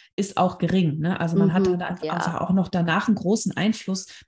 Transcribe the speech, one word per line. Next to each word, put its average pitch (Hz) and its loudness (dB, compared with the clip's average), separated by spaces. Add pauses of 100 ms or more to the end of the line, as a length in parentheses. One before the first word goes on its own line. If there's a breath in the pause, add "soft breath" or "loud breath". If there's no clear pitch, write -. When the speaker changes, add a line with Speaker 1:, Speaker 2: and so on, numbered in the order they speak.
(140 loud breath)
Speaker 1:
ist 202 -4
auch 185 2
gering“, 170 2
ne? 165 -2
Also 170 -2
man 196 4
hat 190 2
Speaker 2:
Mhm, 180 2
Speaker 1:
da 175 -6
einfach 170 -4
Speaker 2:
ja. - -6
Speaker 1:
auch - -2
noch 185 2
danach 170 0
einen 208 4
großen 196 -2
Einfluss 190 -2 (200 loud breath)